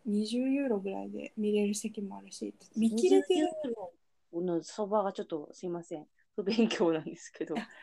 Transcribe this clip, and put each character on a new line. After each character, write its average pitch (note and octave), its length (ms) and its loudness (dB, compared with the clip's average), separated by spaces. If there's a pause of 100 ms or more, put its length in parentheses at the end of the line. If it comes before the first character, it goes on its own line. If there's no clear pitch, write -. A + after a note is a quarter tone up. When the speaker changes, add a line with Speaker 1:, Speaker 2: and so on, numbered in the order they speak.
Speaker 1:
二 G#3 200 2
十 A#3 140 -2
ユ C4+ 260 2
ー C4 40 0
ロ G#3 100 2
ぐ F#3+ 100 -6
ら G3 140 -6
い G3+ 80 -8
で - 260 -10
見 G#3 140 2
れ G#3 160 4
る G#3 80 0
席 G#3+ 260 -6
も G3 160 -8
あ G3 40 -16
る G3 100 -20
し、 - 220 -8 (220)
見 A3 200 2
切 F4+ 140 4
れ F#4+ 120 8
て F#4+ 140 2
る。 D#4 100 4
Speaker 2:
二 F4+ 60 0 (120)
十 C4 60 -4
ユ A#3 40 -2
ー - 20 -6 (560)
ロ E3+ 100 -4
の E3+ 220 0
相 G#3 240 -6
場 G3+ 160 2
が F#3+ 100 -2
ち - 60 -10
ょ G3+ 40 -2
っ - 40 -8
と D3+ 260 -8
す - 120 -12
い E3+ 40 -4
ま E3+ 140 -6
せ D#3+ 160 -10
ん。 D3+ 80 -16 (280)
不 G#3 80 -4
勉 A3 260 4
強 E3+ 240 4
な D#3+ 80 0
ん - 20 -8
で - 140 -8
す - 140 -18
け - 140 -6
ど。 E3 140 -4
Speaker 1:
あ、 - 100 -8 (120)